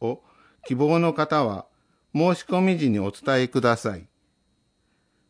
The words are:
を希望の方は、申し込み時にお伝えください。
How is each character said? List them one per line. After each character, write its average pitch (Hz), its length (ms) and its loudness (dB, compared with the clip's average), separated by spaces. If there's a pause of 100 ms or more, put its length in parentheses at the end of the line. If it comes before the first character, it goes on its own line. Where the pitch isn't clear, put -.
を 117 220 -6 (420)
希 127 120 -4
望 151 220 2
の 170 140 2
方 151 320 0
は、 101 220 -6 (480)
申 170 200 2
し - 100 -8
込 185 180 0
み 190 160 2
時 147 100 0
に 104 100 2
お 98 120 -4
伝 131 320 0
え 127 60 -2
く 131 120 -2
だ 117 160 2
さ 104 200 -6
い。 85 120 -18 (1200)